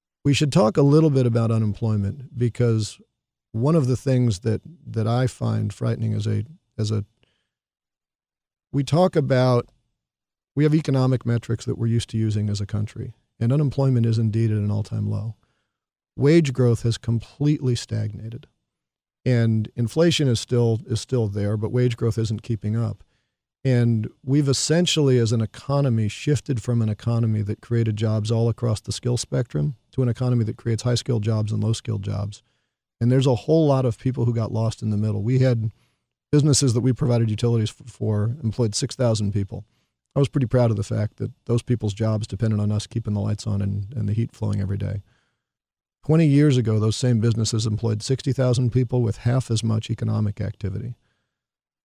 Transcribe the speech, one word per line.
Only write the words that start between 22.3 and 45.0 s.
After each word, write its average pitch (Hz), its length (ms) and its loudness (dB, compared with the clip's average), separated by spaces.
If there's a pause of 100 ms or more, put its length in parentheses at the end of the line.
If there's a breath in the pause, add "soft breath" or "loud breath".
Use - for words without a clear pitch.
keeping 110 320 -4
up. 110 300 -4 (580)
And 120 460 2 (140)
we've 139 240 2
essentially, 147 720 2
as 113 140 2
an 117 100 0
economy, 120 640 0
shifted 131 540 -2
from 117 200 0
an 110 80 0
economy 110 520 -2
that 104 180 -4
created 113 380 0
jobs 110 340 0
all 117 180 2
across 113 300 -2
the - 140 -8
skill 123 240 -4
spectrum 139 580 -4 (160)
to 135 100 -4
an 123 80 2
economy 123 360 0
that 110 120 -6
creates 113 260 -4
high-skilled 120 400 -2
jobs 107 280 -2
and 107 100 -2
low-skilled 107 420 -4
jobs. 101 400 -8 (580)
And 120 100 4
there's 131 160 4
a 127 80 4
whole 156 320 2
lot 135 160 2
of 120 140 -2
people 131 280 -2
who 120 80 0
got 113 200 -4
lost 113 280 -2
in 110 80 -4
the 107 60 -2
middle. 104 260 -2
We 127 180 0
had 117 320 2 (600)
businesses 143 440 4
that 120 60 2
we 127 120 2
provided 117 360 2
utilities 110 420 0
f-, - 180 -20
for 107 520 -2
employed 110 320 -2
six - 220 -4
thousand 107 380 0
people. 101 320 -6 (500)
I 139 40 2
was 139 100 2
pretty 131 180 0
proud 120 240 2
of 104 60 0
the 104 60 -2
fact 110 340 -4
that 110 140 -6 (140)
those 117 180 0
people's 110 300 -2
jobs 110 320 -2
depended 107 340 -2
on 104 120 0
us 107 160 -4
keeping 107 280 -4
the 101 60 -2
lights 104 240 -4
on 101 160 -2
and, 101 340 -6
and 107 120 -4
the 101 60 -2
heat 113 200 -2
flowing 104 280 -4
every 98 160 -4
day. 98 240 -6 (1040)